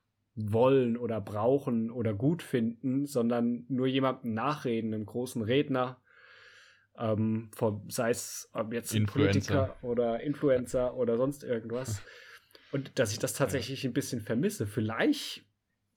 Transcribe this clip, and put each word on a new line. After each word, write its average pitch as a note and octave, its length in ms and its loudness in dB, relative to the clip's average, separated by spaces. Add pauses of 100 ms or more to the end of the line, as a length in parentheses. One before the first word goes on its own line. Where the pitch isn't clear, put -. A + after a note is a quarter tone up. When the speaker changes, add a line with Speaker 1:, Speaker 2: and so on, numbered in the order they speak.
(340)
Speaker 1:
wollen A#2 640 4
oder A2+ 240 -2
brauchen A2+ 680 0
oder A2+ 220 -2
gut C#3 300 0
finden, B2+ 640 -2
sondern A#2+ 640 0
nur C3 180 0
jemandem C3 480 0
nachreden, A#2 580 -2
einem G#2+ 140 -4
großen B2 360 -4
Redner, C3 600 0 (960)
ähm, A2 560 0
vom, G#2+ 340 -2
sei A#2+ 220 0
es, - 420 -4
ob A2 200 -6
jetzt A#2 200 -6
ein G#2+ 100 4
Speaker 2:
Influencer. G2+ 520 2
Speaker 1:
Politiker C3+ 300 0
oder A#2 360 0
Influencer B2+ 760 0
oder A#2 200 2
sonst C3+ 280 0
irgendwas. A#2 580 -4 (340)
Speaker 2:
<laughs> - 360 -20
Speaker 1:
Und C3+ 260 -6
dass G#2+ 140 2
ich - 80 -6
das - 140 -4
tatsächlich C3 520 -2
ein A#2+ 60 -2
bisschen C3 280 -2
vermisse. B2 460 0
Vielleicht, A2+ 760 0 (520)